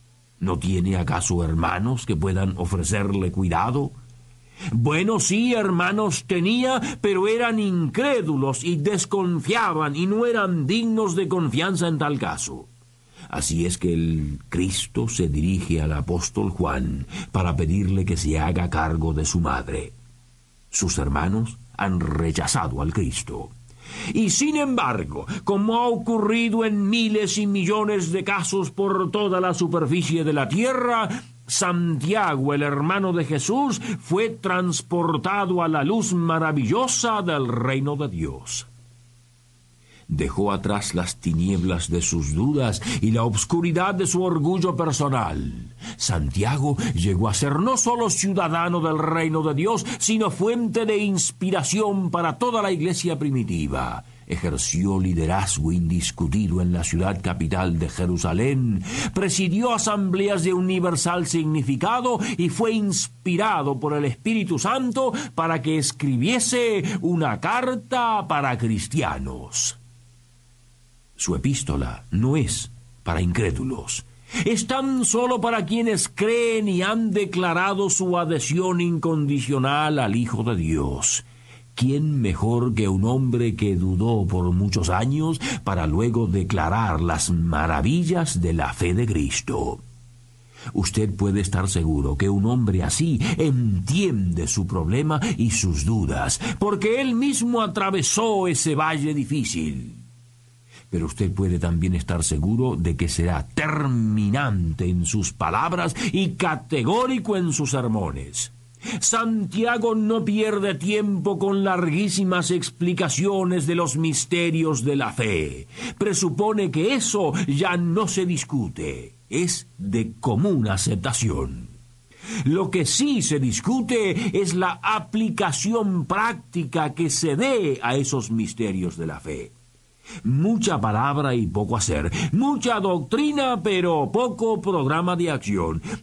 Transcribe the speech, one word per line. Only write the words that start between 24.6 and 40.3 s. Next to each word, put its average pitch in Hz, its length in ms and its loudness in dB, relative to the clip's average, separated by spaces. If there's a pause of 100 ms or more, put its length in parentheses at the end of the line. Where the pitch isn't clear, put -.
como 202 320 2
ha 240 100 2
ocurrido 226 760 0
en 202 240 0
miles 214 480 0
y 208 100 0
millones 202 640 0
de 185 140 -2
casos 190 440 -2
por 185 420 0
toda 202 280 0
la 185 140 2
superficie 165 720 0
de 151 80 2
la 139 160 0
tierra, 240 580 0 (400)
Santiago, 170 1080 0
el 143 100 2
hermano 170 500 0
de 170 100 2
Jesús, 202 560 0 (220)
fue 208 280 0
transportado 180 1300 0
a 160 60 0
la 151 160 2
luz 190 280 0
maravillosa 165 1080 2
del 151 260 0
reino 135 480 0
de 143 140 -4
Dios. 73 580 -8 (1400)
Dejó 82 440 0